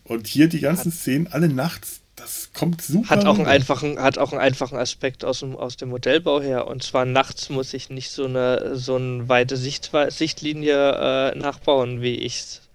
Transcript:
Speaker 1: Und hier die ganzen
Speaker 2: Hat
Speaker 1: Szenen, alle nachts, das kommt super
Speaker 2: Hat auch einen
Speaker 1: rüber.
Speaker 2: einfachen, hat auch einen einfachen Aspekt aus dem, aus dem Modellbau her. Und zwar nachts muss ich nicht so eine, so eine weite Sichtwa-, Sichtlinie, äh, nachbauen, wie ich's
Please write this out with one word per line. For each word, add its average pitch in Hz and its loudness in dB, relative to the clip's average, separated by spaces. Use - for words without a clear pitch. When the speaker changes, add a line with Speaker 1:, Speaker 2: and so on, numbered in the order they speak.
Speaker 1:
Und 113 -4
hier 151 6
die 165 -2
ganzen 170 0
Speaker 2:
Hat - -6
Speaker 1:
Szenen, 147 0
alle 165 2
nachts, 143 -4
das - -12
kommt 165 -2
super 190 0
Speaker 2:
Hat 202 6
auch 202 6
einen 208 4
Speaker 1:
rüber. 143 2
Speaker 2:
einfachen, 139 2
hat 135 2
auch - 0
einen 117 -4
einfachen 135 0
Aspekt - -4
aus 127 -2
dem, 135 -8
aus 123 -8
dem 131 -10
Modellbau 143 2
her. 131 -2
Und 131 -8
zwar 127 0
nachts 131 0
muss 131 -4
ich - -12
nicht 131 -10
so 139 -4
eine, 127 0
so 131 -2
eine 127 -4
weite 127 4
Sichtwa-, 143 0
Sichtlinie, 143 0
äh, - -8
nachbauen, 135 0
wie 123 -2
ich's - -8